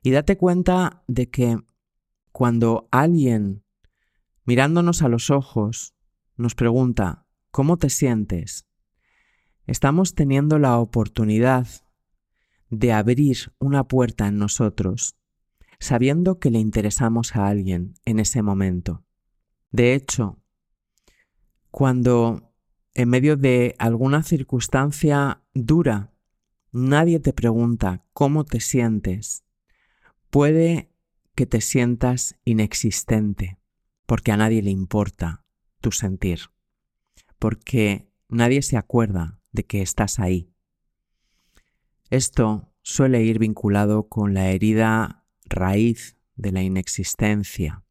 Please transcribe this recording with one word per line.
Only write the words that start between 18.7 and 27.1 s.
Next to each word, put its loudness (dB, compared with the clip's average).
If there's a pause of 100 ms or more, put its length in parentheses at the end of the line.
De 4
hecho, -4 (1300)
cuando 2 (400)
en 0
medio 4
de 2
alguna 0
circunstancia -2 (120)
dura, 0 (560)
nadie 2